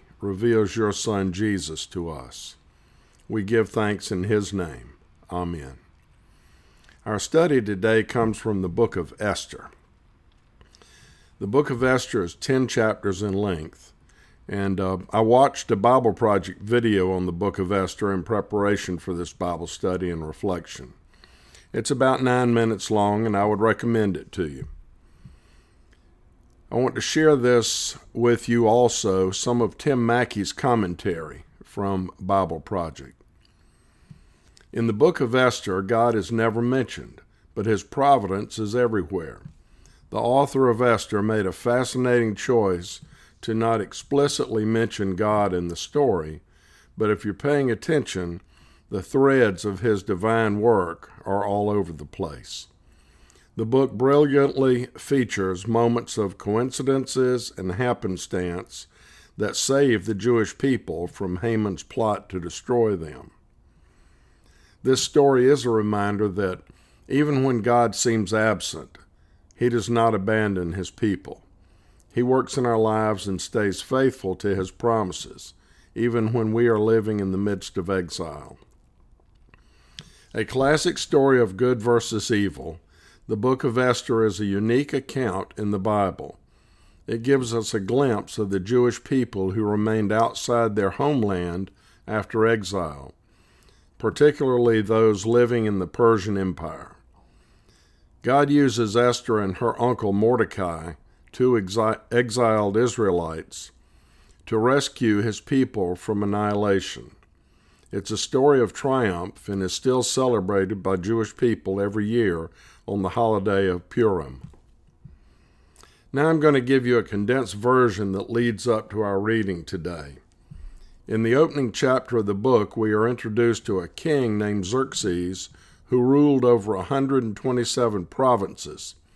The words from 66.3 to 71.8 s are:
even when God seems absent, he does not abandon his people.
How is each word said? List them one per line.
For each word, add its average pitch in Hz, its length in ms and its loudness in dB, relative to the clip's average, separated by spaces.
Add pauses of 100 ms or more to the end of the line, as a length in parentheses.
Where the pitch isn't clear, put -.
even 143 360 0
when 127 160 2
God 117 340 2
seems 110 400 0
absent, 107 640 -2 (580)
he 123 140 0
does 117 200 -2
not 113 260 2
abandon 98 580 0
his 92 160 -8
people. - 540 -4 (680)